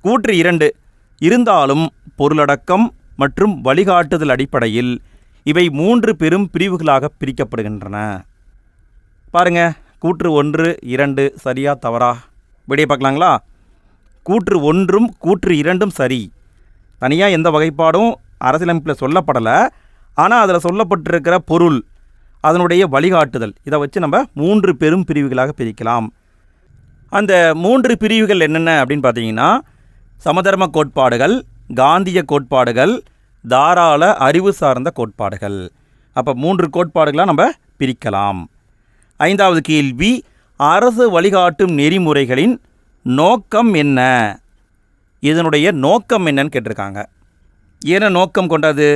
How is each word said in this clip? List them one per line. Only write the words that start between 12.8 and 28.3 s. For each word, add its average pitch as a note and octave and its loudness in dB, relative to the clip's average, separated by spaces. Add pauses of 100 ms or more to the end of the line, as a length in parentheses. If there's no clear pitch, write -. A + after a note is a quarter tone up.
பார்க்கலாங்களா? C#3+ 0 (920)
கூற்று F#3+ 0 (160)
ஒன்றும் F#3+ 2 (160)
கூற்று F3+ 0 (100)
இரண்டும் F#3 -2
சரி. B2+ -2 (800)
தனியா D#3 0 (120)
எந்த E3 2
வகைப்பாடும் D#3+ 2 (360)
அரசியலமைப்புல D#3+ -2
சொல்லப்படல. C#3 -2 (720)
ஆனா G#3 4
அதுல F#3 2
சொல்லப்பட்டிருக்கிற F3 -2 (140)
பொருள், E3 2 (680)
அதனுடைய F3 2 (100)
வழிகாட்டுதல், C3+ 0 (140)
இதை D3 -2
வச்சு C#3+ -6
நம்ம D3+ 0 (240)
மூன்று F#3+ 2 (100)
பெரும் E3 2
பிரிவுகளாக C#3 -2
பிரிக்கலாம். A2+ -4 (1040)
அந்த G3+ 0 (300)
மூன்று A#3+ 2
பிரிவுகள் G#3 0